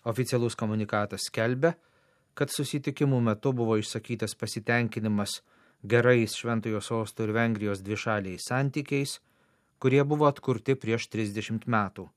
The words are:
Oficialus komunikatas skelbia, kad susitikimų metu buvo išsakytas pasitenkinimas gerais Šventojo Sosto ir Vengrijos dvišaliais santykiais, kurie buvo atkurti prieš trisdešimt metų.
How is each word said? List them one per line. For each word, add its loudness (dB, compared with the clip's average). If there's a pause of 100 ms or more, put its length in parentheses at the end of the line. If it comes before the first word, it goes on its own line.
Oficialus 0
komunikatas -2
skelbia, 2 (600)
kad -2
susitikimų 0
metu 0
buvo 2
išsakytas -6
pasitenkinimas -2 (420)
gerais 6
Šventojo -2
Sosto -4
ir -2
Vengrijos 0
dvišaliais -4
santykiais, -2 (580)
kurie 4
buvo 2
atkurti -2
prieš -2
trisdešimt -4
metų. -2